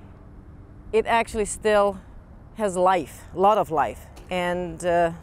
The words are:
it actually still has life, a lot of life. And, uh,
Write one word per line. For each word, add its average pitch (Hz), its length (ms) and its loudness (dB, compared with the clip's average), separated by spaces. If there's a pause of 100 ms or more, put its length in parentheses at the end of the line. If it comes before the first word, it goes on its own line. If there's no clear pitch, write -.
(920)
it 214 140 2
actually 226 380 0
still 202 540 2 (580)
has 208 180 -2
life, 180 500 0 (100)
a 156 40 -8
lot 202 200 6
of 151 120 0
life. 131 360 -2 (240)
And, 175 520 -4
uh, 170 300 2 (100)